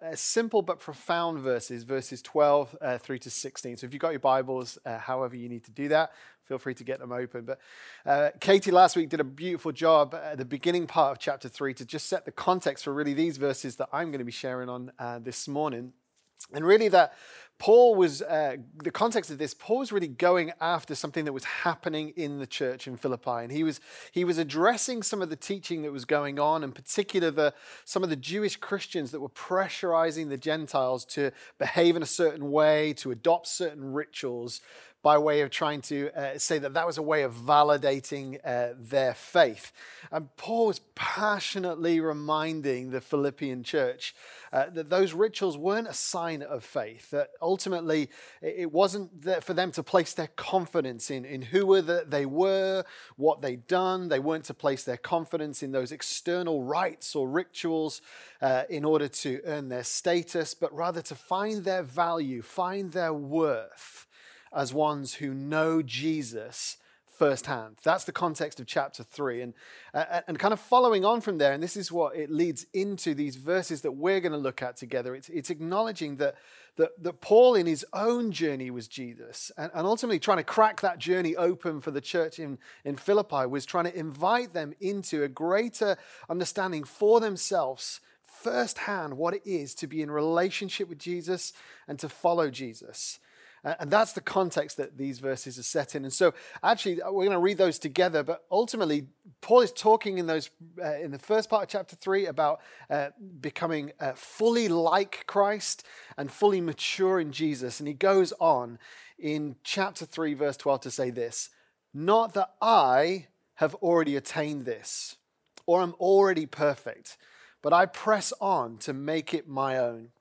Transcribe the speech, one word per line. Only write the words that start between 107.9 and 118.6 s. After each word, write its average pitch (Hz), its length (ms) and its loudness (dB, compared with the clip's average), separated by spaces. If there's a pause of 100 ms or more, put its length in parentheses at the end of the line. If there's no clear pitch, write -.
goes 190 460 4
on 123 400 2 (380)
in 151 440 -4
chapter 190 440 -4
three, 156 300 -4
verse 139 200 -2
twelve, 135 240 0
to 131 100 -12
say 127 200 -4
this, 98 400 -6 (440)
"Not 196 420 2
that 196 260 -2
I 165 640 4 (280)
have 156 200 0
already 165 400 2
attained 147 480 -4
this - 540 -8 (480)
or 175 160 4
am 170 180 -2
already 190 460 6
perfect, - 720 -4 (440)
but 147 120 2
I 185 140 8
press - 520 0
on 139 380 0